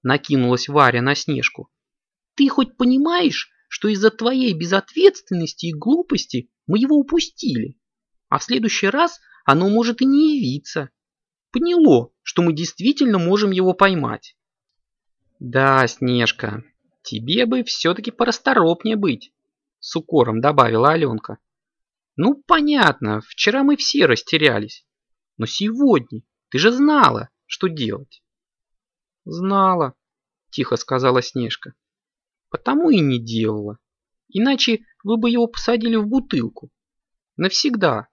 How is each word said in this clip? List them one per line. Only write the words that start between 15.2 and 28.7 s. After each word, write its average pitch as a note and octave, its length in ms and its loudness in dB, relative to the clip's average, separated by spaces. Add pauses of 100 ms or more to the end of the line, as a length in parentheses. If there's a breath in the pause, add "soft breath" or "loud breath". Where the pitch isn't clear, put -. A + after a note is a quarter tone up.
"Да, C3 480 2
Снежка, A#2 800 -2 (380)
тебе C#3 440 -2
бы B3+ 160 -2
все-таки G#3+ 480 -4
порасторопнее A3+ 840 0
быть", G3 360 -4 (460)
с - 160 -16
укором A#2+ 460 0
добавила B2+ 500 4
Аленка. B2+ 480 -4 (800)
"Ну, G#3+ 180 2
понятно, A3 840 0
вчера - 420 -2
мы C#4 140 4
все - 300 0
растерялись. C#3 800 0 (520)
Но A2 100 -6
сегодня G#3 760 0 (260)
ты B2+ 100 -6
же G3+ 140 4
знала, B3+ 580 2 (160)
что - 220 -6
делать". C3+ 540 -8 (1000)